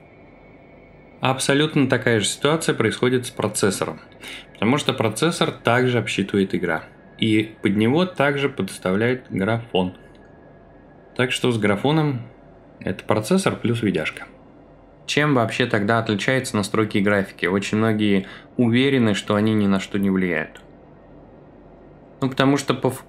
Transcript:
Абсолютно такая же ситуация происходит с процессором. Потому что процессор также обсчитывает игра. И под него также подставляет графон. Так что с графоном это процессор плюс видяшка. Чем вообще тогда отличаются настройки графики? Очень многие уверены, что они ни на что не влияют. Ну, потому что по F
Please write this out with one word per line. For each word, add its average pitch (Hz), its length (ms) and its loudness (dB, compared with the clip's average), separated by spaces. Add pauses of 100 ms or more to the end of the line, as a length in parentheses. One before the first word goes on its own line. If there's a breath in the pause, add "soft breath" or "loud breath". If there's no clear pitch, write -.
(1200)
Абсолютно 139 680 2
такая 117 320 2
же 98 60 0
ситуация 156 500 0
происходит 123 500 0
с - 60 -12
процессором. 95 680 -2 (540 loud breath)
Потому 120 240 0
что 143 160 0
процессор 151 580 0
также 123 460 0
обсчитывает 98 560 0
игра. 82 300 -4 (340)
И 110 440 0
под 101 160 0
него 131 280 2
также 139 440 0
подставляет 110 800 -2
графон. 95 640 -2 (1200)
Так 127 160 0
что 127 200 0
с 117 60 0
графоном 127 640 0 (580)
это - 260 -6
процессор 110 500 2
плюс 117 260 -2
видяшка. 87 440 -2 (800)
Чем 147 260 2
вообще 120 320 2
тогда 113 340 2
отличаются 117 580 0
настройки 104 400 0
графики? 98 480 0
Очень 98 320 0
многие 107 500 2 (300 loud breath)
уверены, 123 560 2
что 104 220 -2
они 107 180 2
ни 107 120 2
на 98 140 2
что - 180 -6
не 98 120 0
влияют. 90 520 -2 (1600)
Ну, 135 80 -2
потому 139 280 2
что 139 160 -2
по 123 140 -2
F 120 220 -6